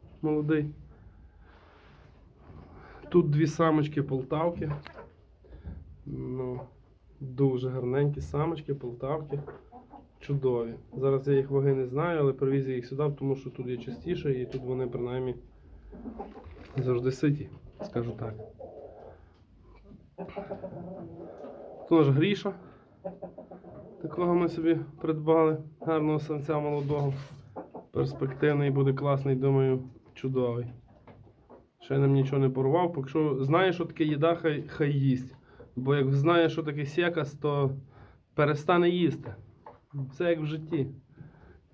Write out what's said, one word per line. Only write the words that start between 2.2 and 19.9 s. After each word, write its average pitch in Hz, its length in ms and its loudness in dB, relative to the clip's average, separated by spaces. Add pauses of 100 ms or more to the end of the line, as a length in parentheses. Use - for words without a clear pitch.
Тут 170 200 6
дві 147 180 4
самочки 151 560 2
полтавки. 151 680 -2 (1300)
Ну, 127 560 -8 (580)
дуже 131 500 2
гарненькі 131 520 0
самочки, 151 520 -2
полтавки. 139 680 -6 (800)
Чудові. 123 540 -2 (240)
Зараз 135 300 2
я 143 60 4
їх 135 160 4
ваги 139 240 4
не 131 140 0
знаю, 156 320 0
але 139 140 4
привіз 135 340 2
я 131 80 -2
їх 120 100 -4
сюди, 143 340 -2
тому 135 160 0
що 135 140 -8
тут 123 180 -8
є 123 100 -4
частіше 131 640 -4
і 123 40 -4
тут 127 160 -6
вони 127 260 -2
принаймні 123 480 -4 (1400)
завжди 127 340 2
ситі, 147 380 0 (320)
скажу 120 380 -4
так. 113 140 -8 (3500)